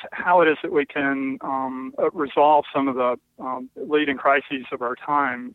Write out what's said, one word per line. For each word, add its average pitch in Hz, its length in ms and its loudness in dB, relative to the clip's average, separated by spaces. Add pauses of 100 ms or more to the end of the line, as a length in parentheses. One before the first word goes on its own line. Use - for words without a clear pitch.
(120)
how 175 280 4
it 160 80 6
is 151 140 4
that 165 100 -6
we 147 140 2
can, 135 560 -2
um, 131 560 -6
uh, 160 120 2
resolve 147 540 4 (100)
some 143 140 0
of 131 60 -2
the, 123 240 0 (200)
um, 127 380 -8
leading 143 400 0
crises 139 560 0
of 127 80 -8
our 123 160 -4
time, 127 580 -2